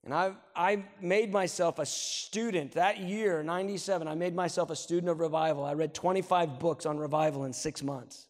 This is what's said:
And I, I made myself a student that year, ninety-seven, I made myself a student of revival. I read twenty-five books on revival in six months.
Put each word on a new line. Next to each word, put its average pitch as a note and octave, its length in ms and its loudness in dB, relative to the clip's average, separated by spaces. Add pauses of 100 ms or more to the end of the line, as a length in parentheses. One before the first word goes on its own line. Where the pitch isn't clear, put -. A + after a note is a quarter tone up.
And C3 80 -6
I, F#3 200 2 (220)
I G3 300 2 (160)
made G3 320 2
myself F3+ 460 2
a D3 80 -2
student - 840 -4
that G3 260 2
year, F#3+ 440 0
ninety-seven, F3+ 640 -2
I D#3 80 -4
made F3 220 -2
myself F3 340 0
a D3+ 60 -4
student F3 320 0
of D#3+ 100 0
revival. D#3+ 460 2
I C#3+ 100 -2
read D#3 200 -2
twenty-five F3 680 2
books D#3+ 260 0
on D3+ 100 0
revival C#3+ 480 0
in C3 80 -4
six - 300 -6
months. C3+ 480 -8